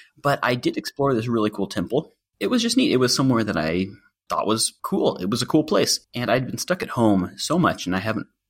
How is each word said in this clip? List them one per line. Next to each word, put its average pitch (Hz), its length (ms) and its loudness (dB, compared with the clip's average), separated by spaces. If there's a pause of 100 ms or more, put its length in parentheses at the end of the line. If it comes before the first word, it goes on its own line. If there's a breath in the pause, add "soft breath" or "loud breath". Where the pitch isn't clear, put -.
(220 loud breath)
But 143 220 0
I 123 120 2
did 160 220 -2
explore 139 360 -2
this 113 140 -2
really 110 220 0
cool 98 180 -4
temple. - 480 -4 (240)
It - 80 -2
was 233 140 2
just 233 160 0
neat. 127 140 2
It 123 60 4
was 123 180 4
somewhere 127 280 4
that 98 140 -2
I 85 300 0 (420)
thought - 180 -2
was 110 340 0
cool. - 360 -2
It 92 120 -4
was 113 120 -2
a - 40 -2
cool 156 180 2
place. - 360 0 (140)
And 120 160 -4
I'd 127 180 0
been 120 100 -8
stuck - 260 -4
at 120 60 -10
home 101 480 2
so 156 200 -2
much, 117 280 0
and 90 100 -2
I 95 40 0
haven't 107 280 -4 (220)